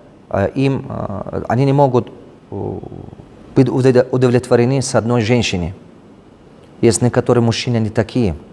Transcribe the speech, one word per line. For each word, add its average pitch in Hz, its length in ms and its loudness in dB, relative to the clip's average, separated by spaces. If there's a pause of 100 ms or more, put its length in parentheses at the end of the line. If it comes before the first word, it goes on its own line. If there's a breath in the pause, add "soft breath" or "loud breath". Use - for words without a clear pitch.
(300)
э, 98 240 0
им, 135 340 -2
э, 107 600 -8
они 127 160 2
не 135 80 2
могут, 127 400 2 (400)
э, 101 260 -8 (800)
быть 131 120 4
удовле-, 127 440 4
удовлетворены 123 680 2
с - 140 -4
одной 117 280 0
женщиной. 101 520 0 (1080)
Есть 113 220 2
некоторые 120 400 2
мужчины, 117 340 -2
они 110 120 -2
такие. 104 480 -2 (160)